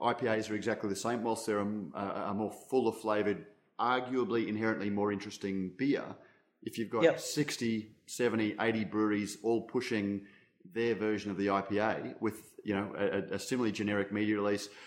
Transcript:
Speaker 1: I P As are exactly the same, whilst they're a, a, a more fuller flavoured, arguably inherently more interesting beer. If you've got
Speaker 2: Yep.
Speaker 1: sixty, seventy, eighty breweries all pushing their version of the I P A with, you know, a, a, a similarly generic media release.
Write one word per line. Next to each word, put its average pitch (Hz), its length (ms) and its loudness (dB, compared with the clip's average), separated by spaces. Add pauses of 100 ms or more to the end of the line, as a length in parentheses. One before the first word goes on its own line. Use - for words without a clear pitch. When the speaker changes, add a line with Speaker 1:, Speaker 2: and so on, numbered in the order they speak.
Speaker 1:
I 120 100 2
P 120 140 -2
As 110 240 0
are 107 60 0
exactly 107 340 -2
the 95 60 -2
same, 117 260 -2
whilst 113 240 -2
they're 104 140 2
a, 104 120 0 (220)
a, 101 360 -4
a 101 40 -2
more 104 180 -2 (160)
fuller 117 240 4
flavoured, 104 540 0 (320)
arguably 120 680 2
inherently 107 420 0
more 101 220 2
interesting 98 680 -4
beer. 135 260 2 (580)
If - 160 -8
you've 110 120 -4
got 120 140 2
Speaker 2:
Yep. 156 160 6
Speaker 1:
sixty, 113 720 -2 (140)
seventy, 113 540 0
eighty 110 240 2
breweries 104 600 0
all 113 180 2
pushing 101 600 -2 (500)
their 117 220 2
version 104 360 0
of 92 60 -2
the 98 140 2
I 98 120 4
P 101 160 0
A 107 420 0
with, - 300 -4 (140)
you 104 100 0
know, 98 220 -2
a, 98 80 0
a, 98 320 0
a - 20 -4
similarly 120 340 0
generic 101 400 0
media 107 240 2
release. 104 320 0 (180)